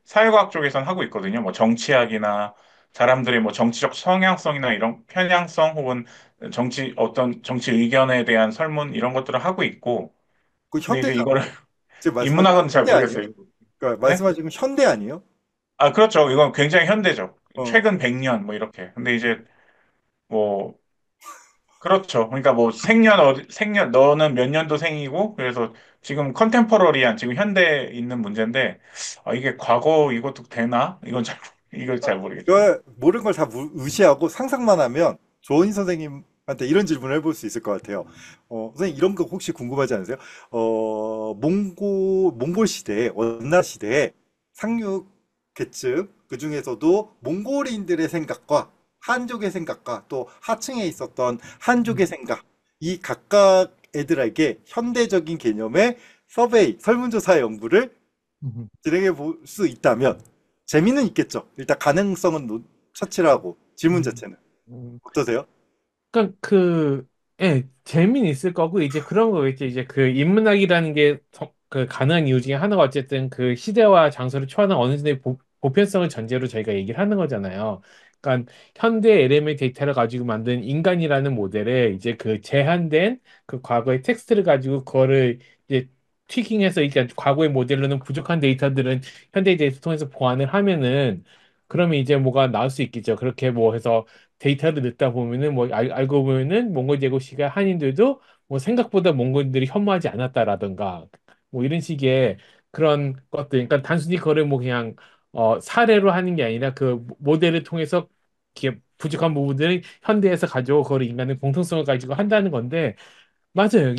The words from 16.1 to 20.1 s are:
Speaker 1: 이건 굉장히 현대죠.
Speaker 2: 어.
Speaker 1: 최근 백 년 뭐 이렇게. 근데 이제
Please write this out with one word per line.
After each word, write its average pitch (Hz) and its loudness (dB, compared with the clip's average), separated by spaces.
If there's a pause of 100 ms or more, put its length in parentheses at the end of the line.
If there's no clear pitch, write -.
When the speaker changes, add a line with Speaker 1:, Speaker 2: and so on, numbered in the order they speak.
Speaker 1:
이건 139 4
굉장히 156 2
현대죠. 180 0 (180)
Speaker 2:
어. 131 -8
Speaker 1:
최근 202 2
백 123 -2
년 127 -2
뭐 104 -8
이렇게. 101 -10
근데 120 -2
이제 113 -2 (920)